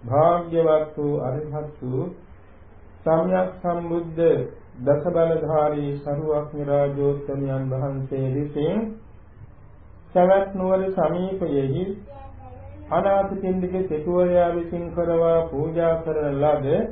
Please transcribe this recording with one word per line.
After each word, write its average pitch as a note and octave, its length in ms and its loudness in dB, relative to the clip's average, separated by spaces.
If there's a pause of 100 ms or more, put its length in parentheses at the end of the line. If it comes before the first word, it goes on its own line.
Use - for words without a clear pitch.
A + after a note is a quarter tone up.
භාග්‍යවත් D#3+ 920 4
වූ D3 240 -2
අරිහත් D3 600 -6
වූ B2+ 280 -4 (920)
සම්්‍යක් F#3 580 2
සම්බුද්ධ E3+ 680 -4 (560)
දස C#3+ 280 2
බලධාරී D#3 920 2
සරුවක්ඥ D3 680 -2
රාජෝත්තමයන් C#3 1040 0
වහන්සේ C3+ 600 -4
විසින් D3 520 -2 (1300)
සවැත් F#3+ 460 4
නුවර F#3+ 360 0
සමීපයෙහි E3+ 960 0 (1040)
අනාථපිණ්ඩික F#3 960 0
සිටුවරයා F3 680 2
විසින් E3+ 400 -4
කරවා E3 540 2
පූජා E3 540 0
කරන D3+ 380 -2
ලද C#3+ 300 2 (260)